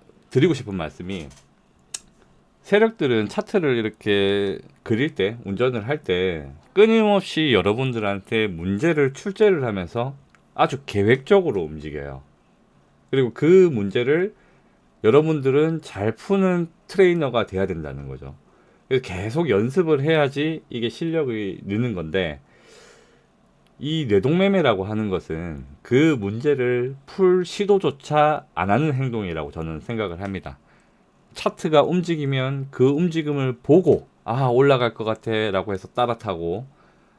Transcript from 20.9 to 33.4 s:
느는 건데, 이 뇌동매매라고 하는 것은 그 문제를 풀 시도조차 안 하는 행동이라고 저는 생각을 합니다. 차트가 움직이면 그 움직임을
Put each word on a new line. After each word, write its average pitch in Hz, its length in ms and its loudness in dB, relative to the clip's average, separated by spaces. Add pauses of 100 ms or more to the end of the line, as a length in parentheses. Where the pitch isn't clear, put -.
느는 110 280 -2
건데, 80 460 -4 (1400)
이 147 300 -4
뇌동매매라고 135 800 2
하는 107 240 -4
것은 82 560 -6 (180)
그 143 360 4
문제를 123 760 -2 (100)
풀 185 400 2
시도조차 151 1080 0
안 92 160 -2
하는 147 200 2
행동이라고 104 600 -4
저는 80 300 -8
생각을 101 420 -6
합니다. 92 340 -8 (800)
차트가 156 480 0
움직이면 139 880 -2
그 127 160 4
움직임을 147 720 -2